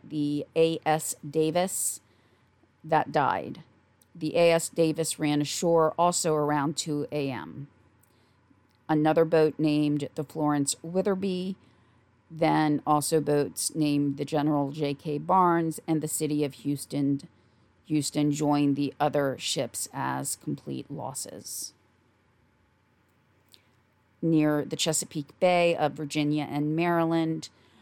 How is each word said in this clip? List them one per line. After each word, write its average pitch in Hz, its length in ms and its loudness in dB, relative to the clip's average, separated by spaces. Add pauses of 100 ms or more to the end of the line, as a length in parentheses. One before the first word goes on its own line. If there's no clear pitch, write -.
the 147 500 -4
A 165 300 2
S 156 320 -2 (120)
Davis 160 720 0 (840)
that 156 260 0
died. 131 520 -2 (520)
The 165 220 -6
A 170 160 6
S 165 160 0
Davis 160 500 0
ran 147 220 0
ashore 160 580 2
also 170 360 2
around 147 420 0
two 147 340 -4
A 143 200 -4
M. 104 380 -12 (1200)
Another 156 360 4
boat 160 320 4
named 147 600 0
the 151 80 -6
Florence 147 580 -2
Witherby, 185 720 -2 (760)
then 156 560 2
also 151 360 2
boats 143 520 0
named 143 440 0
the 147 80 -4
General 143 480 0
J 143 220 -2
K 151 220 -6
Barnes 170 680 4
and 160 140 2
the 151 80 -4
City 147 340 -2
of 139 120 -2
Houston, 143 680 -2 (680)
Houston 147 460 0
joined 147 420 2
the 139 240 -2
other 143 400 0
ships - 540 -6
as 135 500 -6
complete 139 480 -8
losses. - 800 -12 (2500)
Near 151 440 2
the 156 120 -10
Chesapeake - 600 -4
Bay 175 380 4
of 147 160 0
Virginia 147 580 -2
and 151 240 -2
Maryland, 165 720 0 (340)